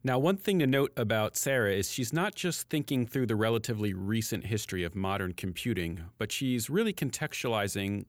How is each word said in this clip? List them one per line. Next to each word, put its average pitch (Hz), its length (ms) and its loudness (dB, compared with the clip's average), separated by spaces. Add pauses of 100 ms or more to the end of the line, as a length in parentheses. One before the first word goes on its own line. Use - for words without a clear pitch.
Now, 131 160 2
one 180 200 4
thing 196 200 2
to 147 80 6
note 139 300 4
about 110 400 0
Sarah 123 360 2
is 101 200 0
she's 123 200 -2
not 180 220 0
just - 340 -4
thinking 139 380 0
through 127 200 0
the 110 100 2
relatively 110 580 2
recent 101 520 -2
history 95 360 -2
of 87 140 -4
modern 95 380 -2
computing, 87 680 -4 (180)
but 107 140 -4
she's 123 360 0
really 202 240 0
contextualizing 104 1160 -2